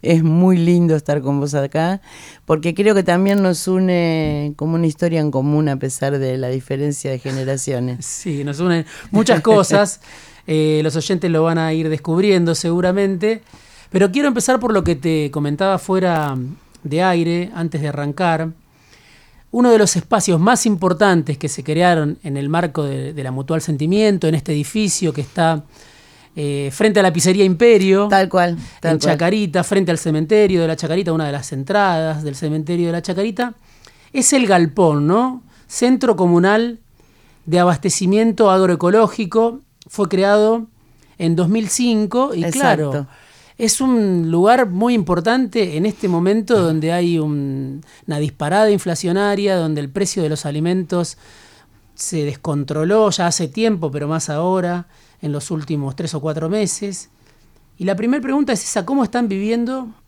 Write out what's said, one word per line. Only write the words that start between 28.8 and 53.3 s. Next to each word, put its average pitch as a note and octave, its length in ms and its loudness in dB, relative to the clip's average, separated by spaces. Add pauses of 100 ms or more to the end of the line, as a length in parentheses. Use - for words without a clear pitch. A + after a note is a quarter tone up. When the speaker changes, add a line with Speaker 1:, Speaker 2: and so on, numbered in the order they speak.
Speaker 2:
en D3+ 60 0
Speaker 1:
cual. C#3+ 120 2
Speaker 2:
Chacarita, F3 540 0
frente G3 260 0
al E3 60 0
cementerio F3 640 2
de E3 80 0
la D#3+ 80 -2
Chacarita, E3 340 -2
una D#3 140 0
de C#3+ 80 -4
las C#3 180 -8
entradas D#3+ 720 0
del C#3+ 120 -6
cementerio D#3 500 -2
de E3+ 80 -2
la E3+ 80 -4
Chacarita, G#3+ 520 -4 (600)
es C4 180 0
el B3+ 160 2
Galpón, E3 600 4
¿no? B3 360 0 (240)
Centro B3 480 2
Comunal G3 640 2 (680)
de E3+ 140 0
Abastecimiento F#3+ 880 2
Agroecológico, G3+ 1120 2 (300)
fue G3+ 200 -2
creado G#3+ 580 2 (500)
en E3 200 0
dos F3 100 2
mil G#3+ 220 0
cinco A#3+ 640 0
y E3 80 -2
Speaker 1:
Exacto. E3+ 480 0
Speaker 2:
claro, C#3 160 -4 (500)
es A3+ 220 -2
un G#3 500 0
lugar G#3 400 4
muy G#3+ 240 0
importante F#3+ 840 0
en F3 80 0
este G#3+ 240 -4
momento F#3+ 480 2
Speaker 1:
Ah. - 20 4
Speaker 2:
donde D#3+ 320 0
hay F3 280 0
un, C#3 640 -6 (200)
una D3+ 140 -6
disparada D#3+ 500 0
inflacionaria, G3 840 0
donde D#3 240 -2
el C#3+ 100 -8
precio F#3+ 320 -4
de D#3 60 -2
los D3+ 180 -4
alimentos E3+ 720 -2 (800)
se D#3 300 -4
descontroló D#3 840 0
ya F3 160 -2
hace E3+ 200 -2